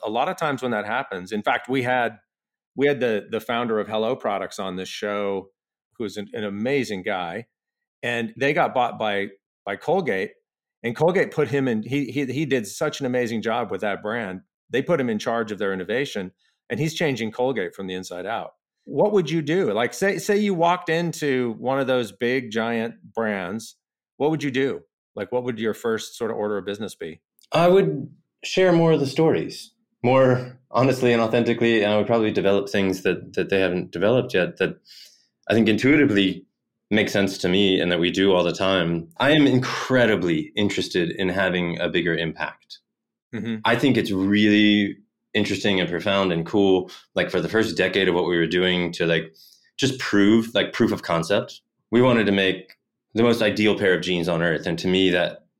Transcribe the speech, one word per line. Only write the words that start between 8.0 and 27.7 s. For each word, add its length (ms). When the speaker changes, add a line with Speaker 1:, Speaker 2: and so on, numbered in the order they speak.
Speaker 1:
and 320
they 160
got 220
bought 260
by, 280
by 120
Colgate, 540
and 140
Colgate 340
put 160
him 220
in, 140
he, 280
he, 140
he 200
did 220
such 320
an 60
amazing 360
job 300
with 80
that 220
brand. 400
They 120
put 180
him 100
in 100
charge 340
of 60
their 120
innovation, 600
and 80
he's 160
changing 380
Colgate 420
from 140
the 60
inside 320
out. 260
What 300
would 160
you 120
do? 300
Like, 220
say, 240
say 200
you 160
walked 360
into 680
one 220
of 80
those 240
big, 400
giant 440
brands, 640
what 120
would 140
you 80
do? 300
Like, 200
what 100
would 160
your 140
first 440
sort 140
of 60
order 200
of 80
business 300
be? 240
Speaker 2:
I 160
would 420